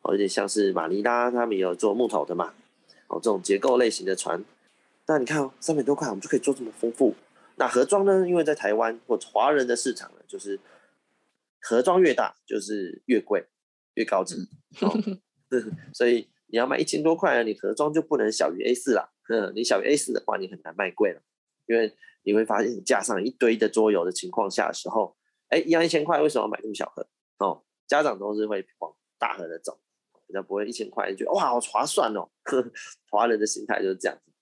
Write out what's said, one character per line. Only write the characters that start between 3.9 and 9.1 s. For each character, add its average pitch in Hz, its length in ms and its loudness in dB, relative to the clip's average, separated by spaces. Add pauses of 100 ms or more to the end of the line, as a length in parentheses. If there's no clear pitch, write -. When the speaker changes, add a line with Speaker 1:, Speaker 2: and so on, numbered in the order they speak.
Speaker 1:
的 95 100 0
船。 90 280 -6 (640)
那 156 100 2
你 127 80 0
看 151 160 -2
哦， 131 180 -4
三 160 160 -2
百 139 80 0
多 139 100 2
块 139 140 -2
我 110 60 -4
们 98 80 -8
就 - 80 -16
可 135 80 0
以 - 20 2
做 143 140 0
这 127 100 -6
么 110 80 -10
丰 117 200 -4
富。 123 240 4 (400)
那 131 120 0
盒 123 160 4
装 196 220 2
呢， 190 220 4
因 180 80 2
为 165 80 4
在 147 100 2
台 104 200 0
湾 113 340 0
或 113 100 2 (140)